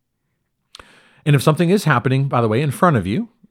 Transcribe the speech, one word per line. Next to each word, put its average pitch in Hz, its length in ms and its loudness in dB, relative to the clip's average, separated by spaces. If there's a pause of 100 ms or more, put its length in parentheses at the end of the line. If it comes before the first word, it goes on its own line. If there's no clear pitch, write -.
(1300)
And 147 100 2
if 135 80 2
something 165 260 2
is 202 140 0
happening, 135 440 0
by 123 140 -2
the 117 60 2
way, 110 140 0
in 151 100 -2
front 165 260 0
of 92 80 -2
you 131 240 -4 (220)